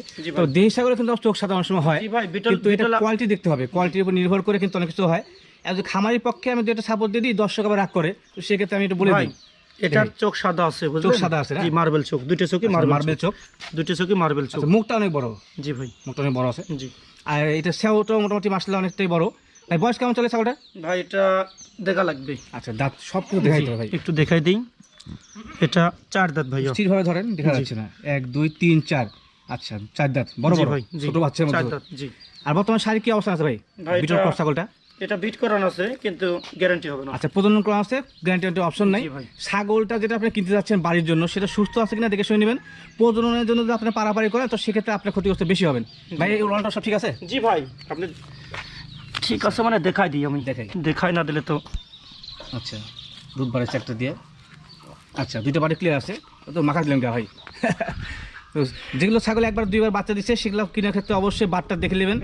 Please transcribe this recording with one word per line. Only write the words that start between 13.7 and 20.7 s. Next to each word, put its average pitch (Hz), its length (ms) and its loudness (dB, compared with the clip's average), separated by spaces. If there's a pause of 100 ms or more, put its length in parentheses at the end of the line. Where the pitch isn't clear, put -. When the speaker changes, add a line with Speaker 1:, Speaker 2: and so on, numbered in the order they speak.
Speaker 1:
দুইটা 165 180 0
চোখই 180 200 0
মার্বেল 147 320 2
চোখ। - 80 -10
Speaker 2:
আচ্ছা, 151 200 0
মুখটা 220 200 2
অনেক 208 180 2
বড়। 135 140 -2 (340)
Speaker 1:
জি 143 120 -6
ভাই। 127 180 -8 (160)
Speaker 2:
মুখটা 135 160 -6
অনেক 139 120 0
বড় 127 140 0
আছে। 139 140 -6 (140)
Speaker 1:
জি। 131 120 -10 (360)
Speaker 2:
আর 147 240 0
এটা 160 240 0
সেওটাও 214 480 2
মোটামুটি 208 280 0
মাশাআল্লাহ 196 340 -2
অনেকটাই 185 240 -2
বড়। 170 180 2 (440)
ভাই, 170 100 0
বয়স 226 200 2
কেমন 247 160 0
চলে 240 140 2
ছাগলটা? 233 260 0 (280)